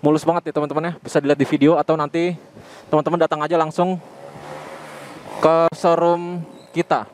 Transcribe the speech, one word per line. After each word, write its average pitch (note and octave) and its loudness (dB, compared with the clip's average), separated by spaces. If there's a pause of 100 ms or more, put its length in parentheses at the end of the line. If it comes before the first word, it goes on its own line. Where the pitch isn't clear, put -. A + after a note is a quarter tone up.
Mulus D3+ 2
banget E3 0
ya D3 -4
teman-teman D3+ -4
ya. - -10
Bisa - -2
dilihat C#3+ 0
di C#3 2
video D3+ 4
atau D3+ 2
nanti E3 -2 (560)
teman-teman D3+ 2
datang D#3+ 2
aja E3 -2
langsung E3+ 0 (1400)
ke E3 4
showroom E3+ 0 (320)
kita. D3+ -2